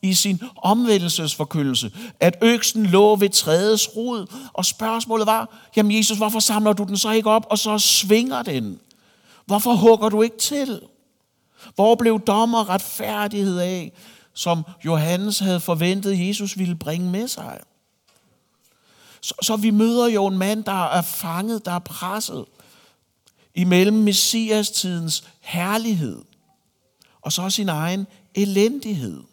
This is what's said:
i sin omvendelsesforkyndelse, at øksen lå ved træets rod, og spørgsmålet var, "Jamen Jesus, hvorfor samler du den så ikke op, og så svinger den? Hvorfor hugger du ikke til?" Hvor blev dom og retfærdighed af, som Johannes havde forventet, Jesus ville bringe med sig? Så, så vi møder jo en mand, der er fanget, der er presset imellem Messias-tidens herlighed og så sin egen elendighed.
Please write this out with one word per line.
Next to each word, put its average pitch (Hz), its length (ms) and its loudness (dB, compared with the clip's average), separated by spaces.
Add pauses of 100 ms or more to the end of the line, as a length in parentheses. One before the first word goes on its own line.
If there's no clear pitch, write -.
i 190 120 0
sin 185 280 0 (140)
omvendelsesforkyndelse, 165 1400 0 (280)
at 175 220 4
øksen 226 440 2
lå 202 300 6
ved 202 140 2
træets 196 680 0
rod, 233 320 -6 (260)
og 185 120 -4
spørgsmålet 220 600 -2
var, 220 480 -2
"Jamen 208 220 4
Jesus, 220 200 0
hvorfor 214 220 0
samler 214 340 2
du 208 100 -2
den 196 140 -4
så 214 140 -2
ikke 220 180 2
op, 220 200 4
og 214 80 0
så 214 200 -2
svinger 233 680 2
den? 127 360 -6 (680)
Hvorfor 208 300 2
hugger 214 340 6
du 208 120 2
ikke 226 160 0
til?" 269 440 -4 (920)
Hvor 220 200 6
blev 226 240 2
dom 220 340 2
og 220 160 0
retfærdighed 202 920 -4
af, 180 320 -6 (420)
som 170 300 -2 (220)
Johannes 175 540 -2
havde 185 200 0
forventet, 180 680 -2
Jesus 202 300 -6
ville 180 180 -2
bringe 165 340 -6
med 202 180 -4
sig? - 320 -12 (1600)
Så, - 200 -10
så 220 140 -2
vi 214 140 0
møder 233 380 4
jo 202 200 2
en 190 100 -2
mand, 208 260 -2
der 196 220 -2
er 160 160 0
fanget, 190 640 -6
der 180 60 -6
er 175 80 -4
presset 175 680 -10 (1120)
imellem 180 420 4
Messias-tidens 208 1300 0 (160)
herlighed 175 840 -4 (1000)
og 156 100 -6
så 180 180 -4
sin 196 200 -2
egen 175 380 -2 (280)
elendighed. 196 960 0